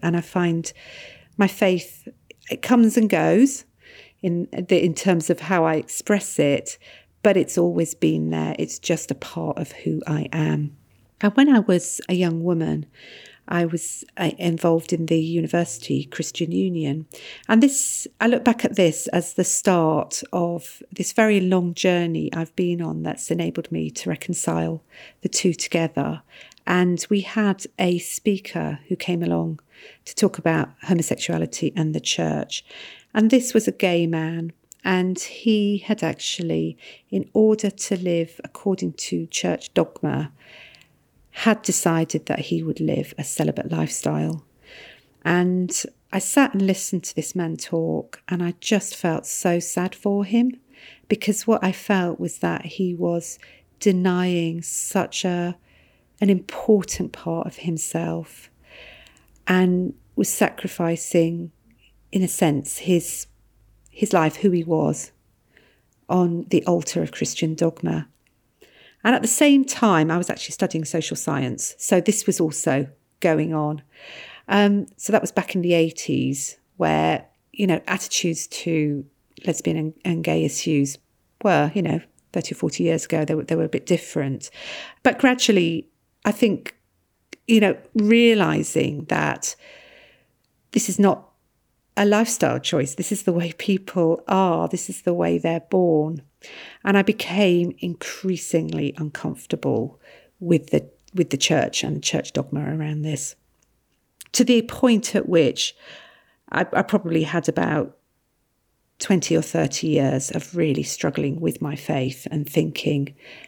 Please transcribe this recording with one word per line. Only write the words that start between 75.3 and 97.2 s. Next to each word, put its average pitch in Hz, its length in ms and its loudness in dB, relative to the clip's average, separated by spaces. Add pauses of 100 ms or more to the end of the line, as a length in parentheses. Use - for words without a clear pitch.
back - 220 -2
in 185 80 0
the 175 140 2
eighties, 156 800 0 (200)
where, 156 500 2 (260)
you 202 140 0
know, 160 180 2
attitudes - 640 -4
to 151 580 -2 (400)
lesbian 160 320 -2
and, 156 160 -4 (100)
and 165 200 -2
gay 160 200 0
issues 143 540 0 (460)
were, 160 320 4
you 196 80 0
know, 160 180 -2 (320)
thirty - 220 -4
or - 20 -8
forty 175 260 -2
years 165 220 0
ago, 156 180 -2
they 151 120 -2
were, 156 80 -2
they 165 120 -2
were 160 100 0
a 156 40 -4
bit - 160 -4
different. 139 640 -2 (540)
But 247 160 2
gradually, 202 680 2 (380)
I 208 60 2
think, - 440 0 (680)
you 226 140 6
know, 196 180 4 (160)
realising 160 1120 4
that 151 500 -2 (1160)
this - 180 0
is 185 80 -4
not - 320 2 (640)
a 202 100 2
lifestyle 208 540 2
choice, 139 360 -2
this - 160 -6
is 202 120 -4
the 185 80 2
way 170 220 -2
people 180 720 0
are, 175 400 2
this 180 220 -6
is - 140 -14
the 175 100 2
way 170 240 2
they're 165 220 -2
born. 160 640 2 (600)
And 196 120 2
I 196 60 6
became 180 800 2